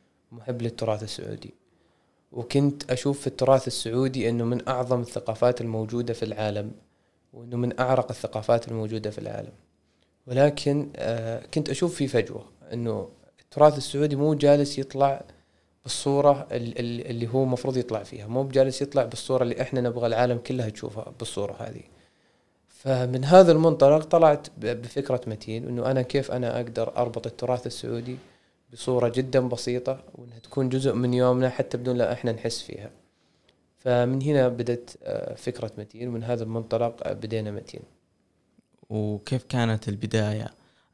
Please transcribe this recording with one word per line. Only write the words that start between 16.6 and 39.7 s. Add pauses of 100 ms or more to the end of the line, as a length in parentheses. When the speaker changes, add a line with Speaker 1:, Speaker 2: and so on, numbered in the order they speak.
Speaker 1:
ال-،
اللي
هو
مفروض
يطلع
فيها،
مو
بجالس
يطلع
بالصورة
اللي
إحنا
نبغى
العالم
كلها
تشوفها
بالصورة
هذه. (840)
فمن
هذا
المنطلق
طلعت (120)
ب-،
بفكرة
متين،
إنه
أنا
كيف
أنا
أقدر
أربط
التراث
السعودي (560)
بصورة
جدًا
بسيطة، (120)
وإنها
تكون
جزء
من
يومنا
حتى
بدون
لا
إحنا
نحس
فيها. (880)
فمن
هنا
بدت،
آه،
فكرة
متين،
ومن
هذا
المنطلق،
آه،
بدينا
متين. (1080)
Speaker 2:
وكيف
كانت